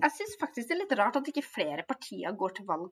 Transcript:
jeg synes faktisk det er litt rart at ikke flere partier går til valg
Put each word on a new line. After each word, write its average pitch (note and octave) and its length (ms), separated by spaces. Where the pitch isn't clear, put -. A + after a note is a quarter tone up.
jeg D4+ 160
synes G#4 240
faktisk A#3+ 280
det E4+ 60
er F4+ 80
litt G4 140
rart G#3 240
at C#4 80
ikke D4 160
flere D3+ 440
partier F#3+ 480
går F#3+ 200
til G3 120
valg E3+ 240